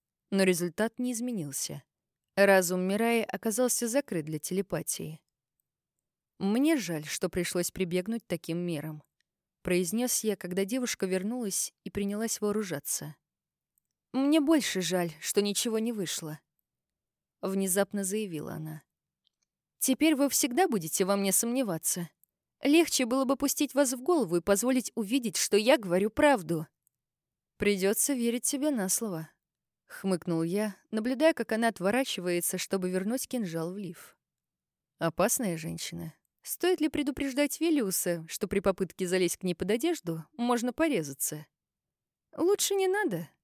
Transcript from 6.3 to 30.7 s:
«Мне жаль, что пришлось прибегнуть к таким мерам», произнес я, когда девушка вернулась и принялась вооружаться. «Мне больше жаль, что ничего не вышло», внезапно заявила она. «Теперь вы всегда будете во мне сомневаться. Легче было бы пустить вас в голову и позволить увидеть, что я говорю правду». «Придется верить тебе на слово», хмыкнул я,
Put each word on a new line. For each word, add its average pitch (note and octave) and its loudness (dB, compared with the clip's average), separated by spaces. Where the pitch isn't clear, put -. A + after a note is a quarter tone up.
«Мне B3+ 2
жаль, E3 -4
что D#3+ -4
пришлось F3 -2
прибегнуть F#3 -4
к - -20
таким E3 -4
мерам», D#3 -6
произнес F#3 0
я, G#3+ 0
когда F3+ -2
девушка A#3+ -2
вернулась G3 -2
и F#3+ -12
принялась G#3 -4
вооружаться. F#3 -2
«Мне C#4+ 4
больше C#4 2
жаль, F3 0
что - 0
ничего G#3+ -2
не A3+ -2
вышло», D#3+ -6
внезапно G3 0
заявила F#3+ -4
она. D#3 -10
«Теперь D4 4
вы C#4 4
всегда C#4+ 2
будете F#3+ 0
во G3 2
мне G3 2
сомневаться. G#3 -2
Легче D4 4
было B3+ 2
бы B3+ 2
пустить - 0
вас C4 4
в B3 -6
голову B3+ 2
и F3 2
позволить A#3 2
увидеть, A#3 -2
что - 2
я A3+ 6
говорю G3 0
правду». F3 2
«Придется G3+ 2
верить A#3+ 0
тебе D4 0
на G#3 0
слово», F3+ -4
хмыкнул F3 -2
я, G3 -2